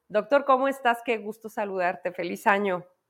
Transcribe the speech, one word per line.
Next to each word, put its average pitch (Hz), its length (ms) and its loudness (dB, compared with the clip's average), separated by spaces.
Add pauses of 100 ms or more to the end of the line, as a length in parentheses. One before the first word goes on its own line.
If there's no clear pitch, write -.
Doctor, 214 360 0
¿cómo 269 240 4
estás? 247 380 0
Qué 226 140 -2
gusto 208 280 -12
saludarte. 190 640 -4
Feliz 180 360 -6
año. 202 400 2 (220)